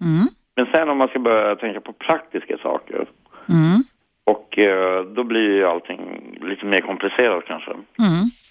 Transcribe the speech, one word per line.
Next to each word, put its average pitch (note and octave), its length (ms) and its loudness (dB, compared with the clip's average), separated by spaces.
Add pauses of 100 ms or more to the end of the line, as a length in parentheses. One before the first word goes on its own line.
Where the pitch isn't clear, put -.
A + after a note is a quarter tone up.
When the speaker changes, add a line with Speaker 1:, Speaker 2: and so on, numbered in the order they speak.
Speaker 1:
Mm. E3+ 280 2 (280)
Speaker 2:
Men B2 100 0
sen D#3+ 220 0
om C#3+ 100 0
man C3 100 2
ska C3+ 100 -6
börja A2 380 2
tänka G2+ 240 -8
på A#2 120 -16
praktiska - 680 -6
saker. - 480 -6 (420)
Speaker 1:
Mm. F3 360 4 (400)
Speaker 2:
Och, - 340 0
eh, F#2+ 460 2
då A2 200 -6
blir A2+ 320 2
ju F#2+ 100 4
allting E2+ 340 -4 (420)
lite G2 240 -8
mer G2 140 2
komplicerat G2 640 0
kanske. - 240 -10
Speaker 1:
Mm. F#3+ 540 0 (260)